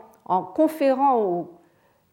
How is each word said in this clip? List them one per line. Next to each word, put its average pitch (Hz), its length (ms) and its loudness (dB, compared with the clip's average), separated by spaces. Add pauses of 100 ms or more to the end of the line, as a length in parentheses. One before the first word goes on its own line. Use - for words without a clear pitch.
(260)
en 185 180 0
conférant 277 720 0
aux 175 340 -2 (600)